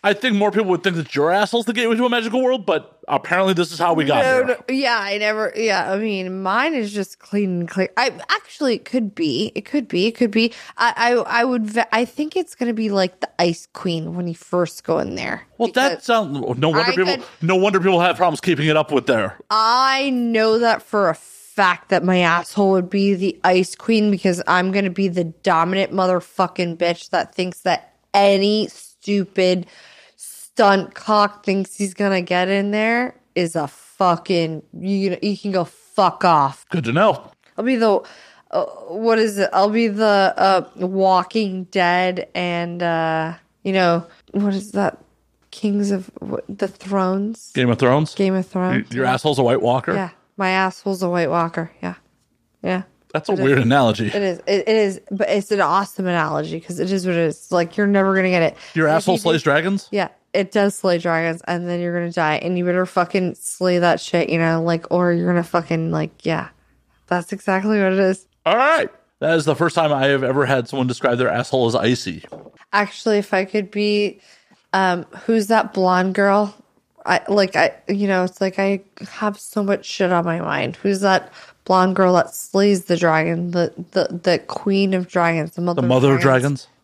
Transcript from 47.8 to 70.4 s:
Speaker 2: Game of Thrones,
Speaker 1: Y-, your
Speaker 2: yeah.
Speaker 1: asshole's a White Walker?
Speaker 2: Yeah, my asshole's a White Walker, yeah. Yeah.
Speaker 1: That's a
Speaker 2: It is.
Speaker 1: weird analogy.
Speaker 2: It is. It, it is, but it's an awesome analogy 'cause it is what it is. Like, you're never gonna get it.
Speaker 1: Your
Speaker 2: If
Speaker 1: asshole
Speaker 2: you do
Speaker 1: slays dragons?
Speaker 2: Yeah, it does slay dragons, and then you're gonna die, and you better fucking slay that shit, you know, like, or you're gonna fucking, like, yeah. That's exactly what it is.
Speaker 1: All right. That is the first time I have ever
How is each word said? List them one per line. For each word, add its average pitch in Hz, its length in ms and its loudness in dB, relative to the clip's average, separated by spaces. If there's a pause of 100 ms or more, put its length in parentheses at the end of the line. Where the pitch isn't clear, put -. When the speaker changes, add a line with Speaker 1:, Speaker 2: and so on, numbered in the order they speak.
Speaker 2:
Game 190 200 0
of 185 120 -2
Thrones, 185 420 -4
Speaker 1:
Y-, 117 60 -10
your 131 100 -2
Speaker 2:
yeah. 127 80 0
Speaker 1:
asshole's 139 260 0
a 131 40 2
White 120 180 2
Walker? 123 320 0
Speaker 2:
Yeah, 185 160 -4 (280)
my 190 120 2
asshole's 190 540 -2
a 175 60 -2
White 175 200 0
Walker, 165 420 -2 (100)
yeah. 180 140 -8 (640)
Yeah. 185 220 -4 (300)
Speaker 1:
That's 156 160 -4
a 196 40 2
Speaker 2:
It 180 60 0
is. 131 60 0
Speaker 1:
weird 139 140 4
analogy. 117 480 2
Speaker 2:
It - 80 -4
is. 196 240 -2
It, 196 280 -2
it 220 80 2
is, 196 240 0 (100)
but 202 200 -4
it's 196 220 -2
an 202 100 0
awesome 185 460 0
analogy 160 520 -2
'cause 175 200 -12
it 180 120 -2
is 185 140 -2
what 180 100 0
it 170 60 2
is. 151 280 -4
Like, 170 280 0
you're 208 100 2
never 196 260 2
gonna 185 160 2
get 180 120 2
it. - 160 0 (160)
Speaker 1:
Your 160 140 2
Speaker 2:
If 151 80 4
Speaker 1:
asshole 180 200 2
Speaker 2:
you - 40 -4
do - 20 -6
Speaker 1:
slays 165 220 0
dragons? 160 480 0
Speaker 2:
Yeah, 196 180 -2 (240)
it 190 180 0
does 202 240 2
slay 175 220 0
dragons, 165 500 -2
and 175 220 -4
then 175 100 -4
you're 175 180 -4
gonna 170 140 -4
die, 156 320 0
and 180 140 -2
you 175 80 -2
better 180 200 0
fucking 180 500 -2
slay 180 440 -2
that 170 220 2
shit, - 260 0
you 165 100 0
know, 165 240 0
like, 165 300 -2
or 175 220 2
you're 170 140 0
gonna 175 180 0
fucking, 165 460 -2
like, 156 340 -6
yeah. 160 240 -4 (580)
That's 175 240 -4
exactly 202 500 -2
what 190 120 2
it 190 60 0
is. 190 280 0 (180)
Speaker 1:
All 190 120 4
right. 294 320 2 (300)
That 160 180 2
is 147 80 0
the 151 100 2
first 165 200 0
time 156 180 2
I 135 140 2
have 139 160 2
ever 131 220 0